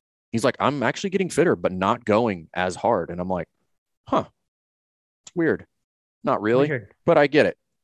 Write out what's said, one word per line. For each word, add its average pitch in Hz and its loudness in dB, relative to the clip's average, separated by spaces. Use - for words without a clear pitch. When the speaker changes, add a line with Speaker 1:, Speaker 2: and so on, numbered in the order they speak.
Speaker 1:
He's 113 -2
like, 123 2
"I'm 127 0
actually 147 -2
getting 185 -2
fitter, 151 2
but 87 -2
not 98 0
going 104 0
as 90 -2
hard." 95 -2
And 85 -8
I'm 90 -6
like, 90 -6
"Huh, 220 -2
it's - -18
weird. 151 -2
Not 127 0
really, 120 2
Speaker 2:
Weird. 123 -10
Speaker 1:
but 165 4
I 147 6
get 135 4
it. - -4